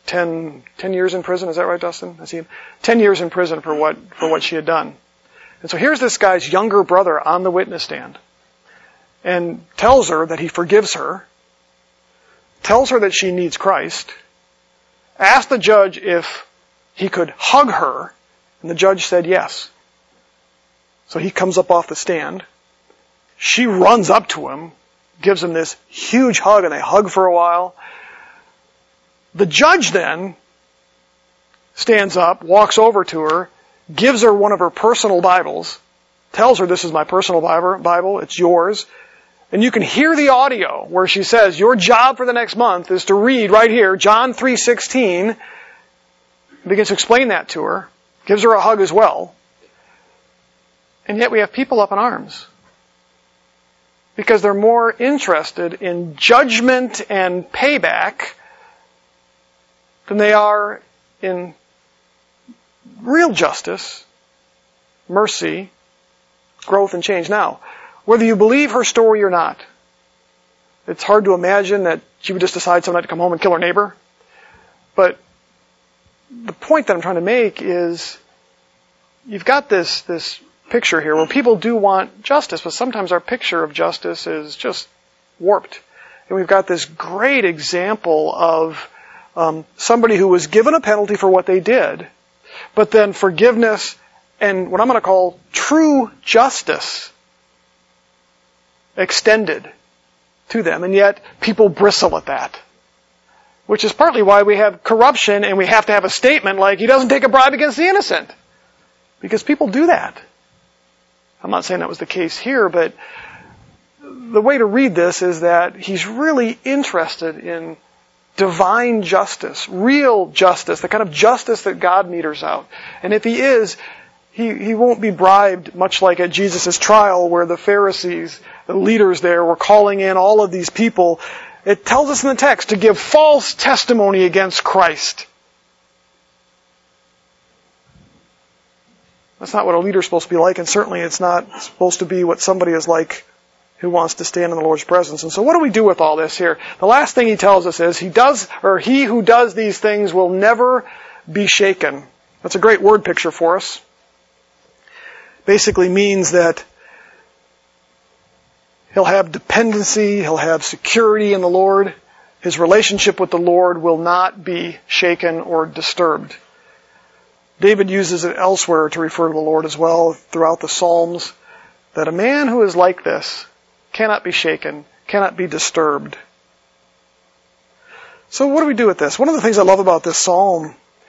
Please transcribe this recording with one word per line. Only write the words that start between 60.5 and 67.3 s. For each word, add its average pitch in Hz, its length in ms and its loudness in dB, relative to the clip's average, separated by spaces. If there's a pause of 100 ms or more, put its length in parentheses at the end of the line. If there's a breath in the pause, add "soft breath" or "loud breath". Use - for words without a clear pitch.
in 180 320 -8 (1500)
real 285 320 2
justice, - 720 -6 (1040)
mercy, 185 640 -4 (960)
growth, 196 280 -4
and 175 80 -8
change. 175 280 -6